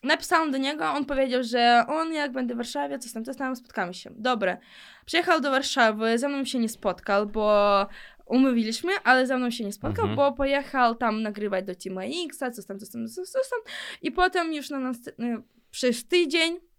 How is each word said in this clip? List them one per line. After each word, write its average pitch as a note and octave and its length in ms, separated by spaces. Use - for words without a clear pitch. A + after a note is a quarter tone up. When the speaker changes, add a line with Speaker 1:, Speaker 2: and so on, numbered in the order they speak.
Speaker 1:
napisałam D#4+ 480
do C4 60
niego, D4+ 340
on C#4+ 140
powiedział, C4 380
że A#3+ 440
on D#4+ 260
jak D4 180
będzie B3 220
w A#3 40
Warszawie, C#4+ 420
coś - 140
tam, A3+ 120
coś C4 120
tam, C4 180
spotkamy F#3 380
się. - 220
Dobra. G#3+ 420
Przyjechał E4+ 360
do C#4 100
Warszawy, A3+ 680
ze C#4 120
mną C#4 160
się C4 140
nie A3+ 100
spotkał, G3+ 580
bo G#3 600
umówiliśmy, A#3+ 680
ale B3+ 240
ze B3+ 100
mną B3 140
się A#3+ 140
nie G3+ 80
spotkał, - 320
Speaker 2:
Mhm. G#3+ 100
Speaker 1:
bo C#4 220
pojechał C#4 580
tam A3 260
nagrywać G3+ 440
do F#3 100
Teama F#3 260
X, C#4 120
coś A#3+ 280
tam, G3 140
coś G#3 100
tam, A3+ 180
coś, F#4 220
coś C5 200
tam. A#4+ 100
I D4+ 100
potem F4+ 420
już C#4+ 160
na C#4 100
następny, A#3+ 580
przez A#3+ 360
tydzień E4 500